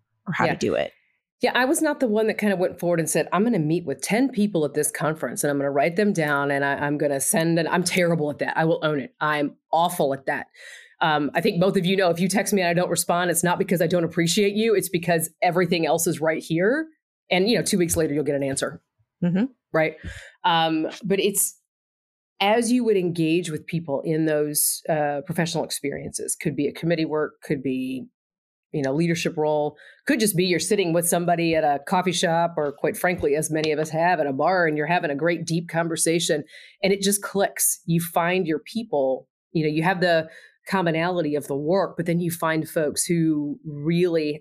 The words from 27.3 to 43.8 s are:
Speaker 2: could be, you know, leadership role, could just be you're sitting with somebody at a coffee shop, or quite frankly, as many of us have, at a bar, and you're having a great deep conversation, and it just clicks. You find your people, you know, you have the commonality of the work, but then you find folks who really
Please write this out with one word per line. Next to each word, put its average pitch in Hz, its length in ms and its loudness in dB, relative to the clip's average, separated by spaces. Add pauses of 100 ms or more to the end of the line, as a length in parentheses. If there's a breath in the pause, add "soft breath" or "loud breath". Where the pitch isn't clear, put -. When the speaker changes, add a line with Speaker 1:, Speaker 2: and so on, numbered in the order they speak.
Speaker 2:
could 143 180 -4
be, 131 440 -6 (640)
you 156 100 -4
know, 135 120 0
leadership 165 440 -2
role, 151 400 0 (300 loud breath)
could 269 120 2
just 208 180 0
be 185 80 2
you're 170 140 2
sitting 185 340 0
with 170 140 2
somebody 170 460 2
at 156 100 2
a 143 240 2
coffee 185 240 2
shop, 170 460 2
or 147 140 0
quite - 260 -2
frankly, 165 380 2
as 160 160 -2
many 156 200 0
of 147 80 0
us 156 100 -2
have, 165 300 2
at 143 80 0
a 139 60 -2
bar, 170 340 2
and 151 100 0
you're 147 100 -2
having 165 240 0
a 143 40 -2
great 170 300 0
deep 170 240 -2
conversation, 165 760 0 (380 loud breath)
and 190 120 2
it 196 80 -2
just 202 200 0
clicks. - 640 -2
You 165 160 2
find 175 460 0
your 156 120 -2
people, 143 680 -4 (240)
you 160 120 0
know, 156 80 0
you 156 120 0
have 185 180 2
the 165 280 2 (380 loud breath)
commonality 170 680 0
of 139 120 -4
the 139 100 -4
work, 160 400 0
but 165 100 -4
then 170 120 0
you 175 120 -2
find 160 360 -2
folks 151 380 -2
who 156 600 0
really 156 760 0